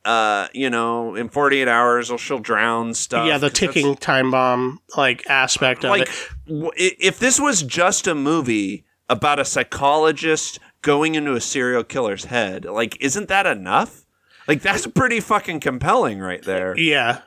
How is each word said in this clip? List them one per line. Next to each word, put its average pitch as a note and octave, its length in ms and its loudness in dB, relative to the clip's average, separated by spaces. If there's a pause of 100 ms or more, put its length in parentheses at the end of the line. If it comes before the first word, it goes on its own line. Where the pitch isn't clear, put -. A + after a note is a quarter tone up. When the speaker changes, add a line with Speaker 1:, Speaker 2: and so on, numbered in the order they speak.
Speaker 1:
uh, G#2+ 500 2
you C3 160 -2
know, A#2 460 -2
in A2+ 140 -6
forty-eight C#3 400 2
hours A#2+ 420 4
or A#2+ 60 -4
she'll C3 220 -6
drown" A#2 540 0
stuff, A#2 320 -2
Speaker 2:
Yeah, D3+ 120 2
the C#3 120 0
Speaker 1:
'cause - 100 -2
that's E3 140 0
Speaker 2:
ticking C#3+ 220 2
time C3 360 0
bomb, B2+ 500 0 (160)
like, B2+ 320 2
aspect C3 560 2
of C3 60 2
Speaker 1:
Like, G3 120 4
Speaker 2:
it. - 60 -2 (380)
Speaker 1:
w-, D#3 300 -6
i-, F3+ 220 2
if F#3 200 2
this B3+ 200 2
was C4+ 240 2
just F3 420 0
a F3+ 100 0
movie B2 680 -2 (240)
about C#3+ 320 0
a C3 60 0
psychologist D3+ 1120 0 (220)
going D3+ 340 2
into D3 180 -2
a A#2 80 -2
serial B2 440 0
killer's G#2 400 -4
head, G#2 400 -4
like, G#2+ 340 -4
isn't E3 300 -2
that F#3+ 180 2
enough? G#2 580 -2 (420)
Like, E3+ 140 2
that's G3 260 0
pretty A#3 320 0
fucking F3+ 400 -2
compelling C#3 600 0
right F#2 240 -8
there. F#2 340 -2
Speaker 2:
Yeah. C#3 500 2